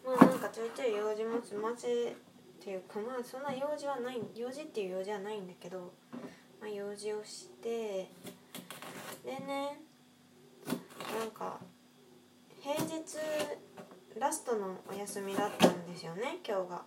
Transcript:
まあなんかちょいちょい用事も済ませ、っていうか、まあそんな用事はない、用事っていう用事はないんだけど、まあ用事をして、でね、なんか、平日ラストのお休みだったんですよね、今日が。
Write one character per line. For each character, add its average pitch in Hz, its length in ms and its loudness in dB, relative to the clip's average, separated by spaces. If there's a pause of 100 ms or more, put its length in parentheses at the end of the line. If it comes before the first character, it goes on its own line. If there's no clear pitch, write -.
ま 254 160 2
あ 247 60 12
な - 100 8
ん - 40 0
か 208 100 -2
ち - 100 -10
ょ 226 60 0
い 233 60 -2
ち 247 100 -6
ょ 277 40 2
い 220 100 4
用 214 180 2
事 214 120 -2
も 233 180 0
済 - 100 -10
ま 220 240 0
せ、 240 320 2
っ 240 40 -6 (460)
て 202 120 -8
い 190 60 -2
う 185 40 -4
か、 196 180 -6
ま 247 220 -2
あ - 20 -2
そ 254 140 -8
ん 269 60 -4
な 285 100 0
用 285 240 0
事 285 80 -6
は 277 140 0
な 247 120 0
い、 254 80 -2 (140)
用 233 160 -4
事 277 120 -6
っ 311 40 -6
て 226 160 -2
い 190 60 0
う 185 100 -2
用 190 60 0
事 196 80 -2
は 208 80 0
な 202 120 -4
い 214 80 -4
ん 190 60 -6
だ 180 140 -10
け 175 100 -12
ど、 180 240 -8 (680)
ま 214 60 -10
あ 214 40 -4
用 202 260 -4
事 208 180 -2
を 214 100 -2
し - 260 -12 (120)
て、 220 480 -2 (1120)
で 254 100 -4 (120)
ね、 277 340 0 (1400)
な 226 60 0
ん 220 40 -4
か、 185 300 -6 (1040)
平 277 120 0
日 311 120 0 (1300)
ラ 294 140 2
ス - 140 -4
ト 233 100 4
の 190 220 0 (120)
お 190 40 -4
休 202 260 -4
み 196 160 -2
だ 202 120 4
っ 196 120 0
た 180 100 12
ん 175 160 -2
で 175 120 -8
す 165 80 -10
よ 165 100 -4
ね、 277 320 -2
今 190 160 2
日 175 60 -6
が。 175 180 -6